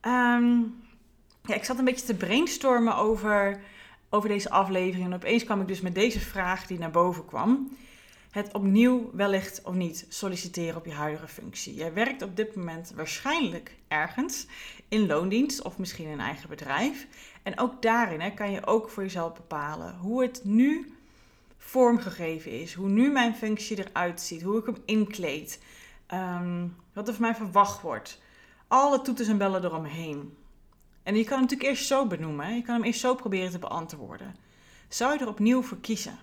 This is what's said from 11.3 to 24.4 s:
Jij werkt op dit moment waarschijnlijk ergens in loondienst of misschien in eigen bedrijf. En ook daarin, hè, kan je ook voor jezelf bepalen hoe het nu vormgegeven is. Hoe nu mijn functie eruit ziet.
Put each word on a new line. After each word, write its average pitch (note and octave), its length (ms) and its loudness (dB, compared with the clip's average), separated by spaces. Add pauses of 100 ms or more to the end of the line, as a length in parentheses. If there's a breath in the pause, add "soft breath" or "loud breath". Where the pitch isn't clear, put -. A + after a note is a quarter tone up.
Jij D#3+ 180 -6
werkt A#3 300 -2
op F#3+ 140 -8
dit A3 180 -2
moment E3+ 400 -10
waarschijnlijk A3 840 -4 (120)
ergens D#3+ 580 -2 (420 loud breath)
in G#3+ 180 2
loondienst F#3+ 560 2
of - 160 -10
misschien F3+ 280 -8
in D3 140 -8
eigen A2+ 280 -6
bedrijf. D3+ 580 -4 (360 loud breath)
En - 160 -6
ook - 240 -2
daarin, A3+ 380 2
hè, F#3 100 -4
kan G3+ 200 -4
je G3 160 -4
ook A3 240 2
voor G3+ 120 -8
jezelf F3+ 300 -4
bepalen D#3+ 640 -8
hoe G#3 260 0
het B3 220 -2
nu B3+ 500 4 (600 loud breath)
vormgegeven F3+ 960 2 (100)
is. E3 140 -10
Hoe F#3+ 140 -4
nu A3+ 220 6
mijn A#3+ 240 4
functie G#3+ 440 -4
eruit F3 420 -2
ziet. E3 220 -8